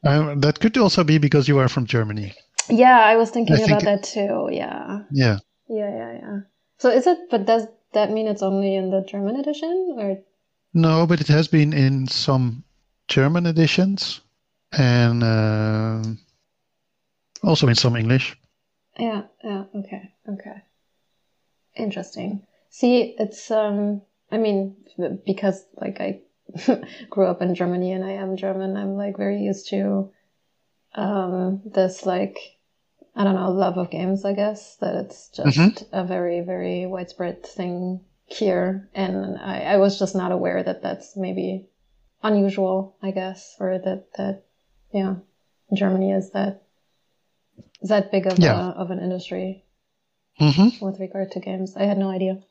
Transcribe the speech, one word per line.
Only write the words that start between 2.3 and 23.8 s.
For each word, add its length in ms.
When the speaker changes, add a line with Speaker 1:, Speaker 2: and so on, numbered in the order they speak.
Speaker 2:
Yeah, 300
I 180
was 140
thinking 240
Speaker 1:
I 40
think 100
Speaker 2:
about 20
that 200
too. 480
Yeah. 480
Speaker 1:
Yeah. 280
Speaker 2:
Yeah, 220
yeah, 220
yeah. 180
So 140
is 160
it, 100
but 140
does 200
that 180
mean 160
it's 160
only 320
in 160
the 100
German 360
edition, 600
or? 200
Speaker 1:
No, 340
but 120
it 80
has 200
been 260
in 340
some 560
German 400
editions 760
and, 460
uh, 800
also 240
in 80
some 200
English. 420
Speaker 2:
Yeah, 240
yeah, 200
okay, 360
okay. 320
Interesting. 680
See, 480
it's, 320
um, 520